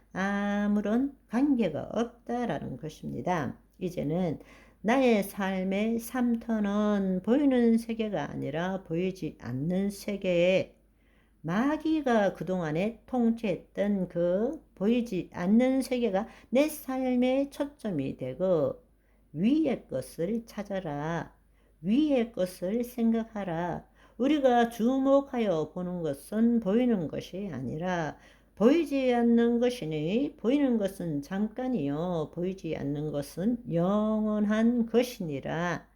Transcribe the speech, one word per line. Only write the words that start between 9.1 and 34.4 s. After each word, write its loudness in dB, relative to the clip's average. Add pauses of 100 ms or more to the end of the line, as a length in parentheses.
않는 -2
세계에, 2 (680)
마귀가 2
그동안에 -2
통치했던 0
그 0 (180)
보이지 0
않는 4
세계가 0 (220)
내 4
삶의 0
초점이 -6
되고, 0 (520)
"위의 0
것을 -4
찾아라. -6 (480)
위의 2
것을 -4
생각하라." -2 (320)
우리가 4
주목하여 2
보는 -6
것은 0
보이는 2
것이 -8
아니라 -4 (360)
보이지 4
않는 4
것이니, -2
보이는 2
것은 -2
잠깐이요 -4
보이지 -6
않는 -4
것은 -2 (160)
영원한 2